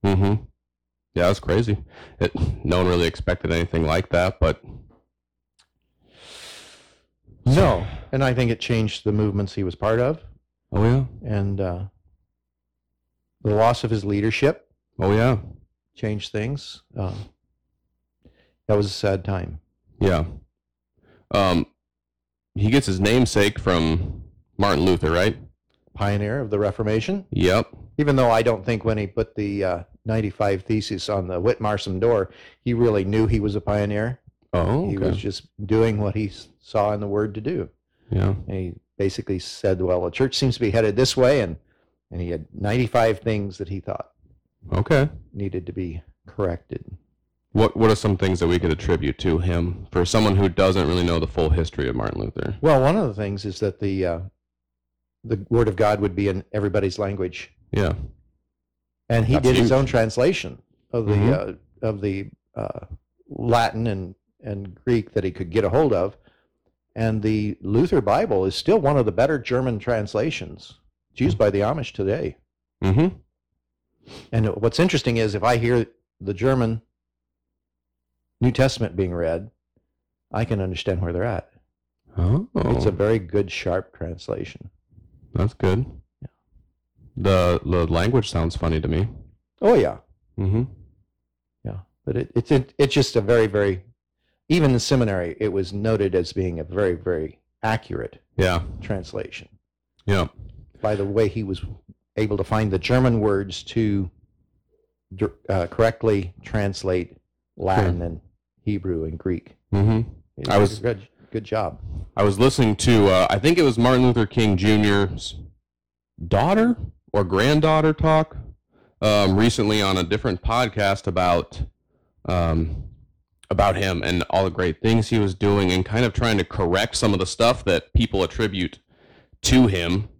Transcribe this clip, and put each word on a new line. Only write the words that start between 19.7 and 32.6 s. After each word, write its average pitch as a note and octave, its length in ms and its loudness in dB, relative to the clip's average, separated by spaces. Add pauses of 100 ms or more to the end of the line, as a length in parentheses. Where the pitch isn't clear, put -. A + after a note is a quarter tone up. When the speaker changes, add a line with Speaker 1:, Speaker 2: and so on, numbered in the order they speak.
Speaker 1:
Yeah. E2+ 280 2 (1040)
Um, F#2 340 2 (880)
he G#2 160 0
gets C3+ 160 4
his F#2 140 -2
namesake G#2+ 580 2
from E2 640 0 (360)
Martin F#2+ 260 2
Luther, E2+ 260 2
right? F#2+ 260 0 (580)
Speaker 2:
Pioneer G#2 460 -2
of A2 100 -6
the G#2 80 0
Reformation. A2 720 -2
Speaker 1:
Yep. F#2 380 0 (300)
Speaker 2:
Even D3 180 2
though B2 140 4
I A2+ 120 4
don't A2+ 220 0
think A2+ 200 -2
when A2 140 0
he G2+ 80 -4
put A2 280 -4
the, G2+ 300 -4
uh, F2+ 180 -2 (220)
ninety-five G#2 580 -2
Theses G#2 460 -4
on G2 180 -2
the F2+ 140 -4
Whitmarsham G#2 600 -2
door, A2 300 2 (340)